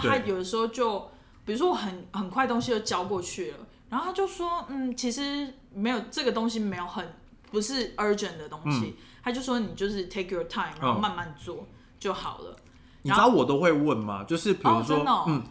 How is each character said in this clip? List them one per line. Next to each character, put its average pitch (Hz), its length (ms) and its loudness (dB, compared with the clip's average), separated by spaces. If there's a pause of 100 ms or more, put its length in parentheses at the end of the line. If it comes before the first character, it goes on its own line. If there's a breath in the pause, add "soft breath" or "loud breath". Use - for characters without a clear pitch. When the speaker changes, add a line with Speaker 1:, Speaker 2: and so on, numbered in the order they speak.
Speaker 1:
他 - 100 4
有 202 200 0
的 185 60 -2
时 185 120 -4
候 226 120 2
就， 226 320 0
Speaker 2:
对。 - 80 -12 (400 loud breath)
Speaker 1:
比 208 60 -2
如 233 40 -2
说 349 120 4
我 349 40 2
很， 202 380 -6
很 190 180 -4
快 262 160 2
东 233 140 2
西 247 120 0
就 220 80 2
交 190 260 -2
过 196 160 -2
去 175 300 -6
了， 139 60 -12 (300 soft breath)
然 226 100 -2
后 330 100 -2
他 370 40 -4
就 381 160 0
说 349 400 -4
：“嗯， 262 300 -4
其 247 120 -2
实 285 440 -4 (200)
没 202 160 -2
有， 254 80 0 (140)
这 311 100 -4
个 254 80 2
东 226 200 2
西 226 100 -2
没 202 160 -2
有 175 100 -6
很， 175 220 -6 (420)
不 208 120 0
是 233 340 -2
urgent 202 400 0
的 156 140 -12
东 156 100 -12 (100)
西。” 120 220 2
Speaker 2:
嗯。 - 20 -10 (300 loud breath)
Speaker 1:
他 247 80 -2
就 247 80 -2
说 254 220 0
：“你 185 120 -4
就 196 140 -2
是 202 200 -4
take 185 280 -6
your 170 80 0
time， 170 320 -4
Speaker 2:
嗯。 165 60 -12
Speaker 1:
然 127 120 4
后 208 60 0
慢 202 160 0
慢 165 240 -8
做 - 260 -12 (320 soft breath)
就 190 160 -2
好 - 260 -10
了。” 85 140 -14 (500 soft breath)
Speaker 2:
你 143 60 0
知 196 60 6
道 220 120 8
我 170 180 8
都 139 160 4
会 175 100 8
问 147 260 4
吗？ 104 280 -4
就 165 100 -2
是 185 200 2
比 - 120 0
如 - 160 6
说， 151 140 2
Speaker 1:
哦， - 0 -
真 147 80 2
的 262 40 4
哦。 202 180 4
Speaker 2:
嗯， 139 240 2